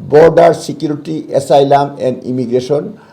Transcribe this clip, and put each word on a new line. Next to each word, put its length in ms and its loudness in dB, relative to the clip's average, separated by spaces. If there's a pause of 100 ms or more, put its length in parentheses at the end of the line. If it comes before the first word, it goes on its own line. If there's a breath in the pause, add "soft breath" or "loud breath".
(100)
বর্ডার 440 6
সিকিউরিটি 760 -8
অ্যাসাইলাম 720 2
অ্যান্ড 260 -4
ইমিগ্রেশন, 640 -4 (240 soft breath)